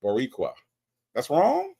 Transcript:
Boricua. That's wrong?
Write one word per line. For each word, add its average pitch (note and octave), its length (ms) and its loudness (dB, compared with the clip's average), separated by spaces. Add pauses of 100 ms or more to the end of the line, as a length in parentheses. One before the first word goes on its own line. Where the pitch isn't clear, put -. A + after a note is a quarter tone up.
Boricua. G#2 500 -2 (600)
That's B2 160 -6
wrong? D#4 500 2